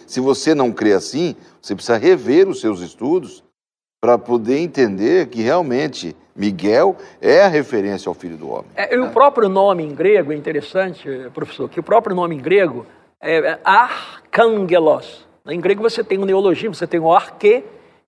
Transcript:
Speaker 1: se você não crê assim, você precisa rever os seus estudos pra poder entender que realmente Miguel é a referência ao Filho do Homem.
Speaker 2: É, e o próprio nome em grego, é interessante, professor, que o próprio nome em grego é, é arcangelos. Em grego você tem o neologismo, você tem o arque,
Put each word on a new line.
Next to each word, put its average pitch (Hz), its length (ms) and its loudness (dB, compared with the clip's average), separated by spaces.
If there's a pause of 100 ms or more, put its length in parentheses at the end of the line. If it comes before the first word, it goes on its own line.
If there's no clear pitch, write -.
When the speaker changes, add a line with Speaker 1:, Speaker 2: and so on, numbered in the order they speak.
Speaker 1:
se - 140 -8
você 135 340 0
não 131 160 0
crê 107 220 0
assim, 139 420 -2 (280)
você 104 120 -8
precisa 113 220 -2
rever 151 500 2
os 185 140 -4
seus 104 200 -4
estudos 123 640 -6 (600)
pra 120 160 4
poder 120 400 -2
entender 135 720 0
que 117 120 -8
realmente 131 760 -2 (220)
Miguel 104 580 0 (280)
é 147 220 6
a 196 40 4
referência 101 640 -2
ao 85 40 -6
Filho 82 220 -14
do 76 140 -14
Homem. - 160 -10 (100)
Speaker 2:
É, 202 180 -4
e 247 40 2
o 254 120 -2
próprio 269 380 4
nome 190 340 2
em 151 120 -10
grego, 170 360 2
é 156 60 -6
interessante, 156 720 -6 (240)
professor, - 380 -10
que 170 100 -10
o - 20 -4
próprio 208 320 0
nome 170 220 -4
em - 20 -10
grego 151 460 0 (340)
é, 160 200 -2
é 156 200 -2 (800)
arcangelos. 180 920 0 (200)
Em 170 140 -8
grego 202 220 0
você 226 200 -2
tem 196 160 -4
o 196 60 -4
neologismo, 190 500 0
você 170 120 -8
tem 170 140 -2
o 160 120 2
arque, 214 520 2 (440)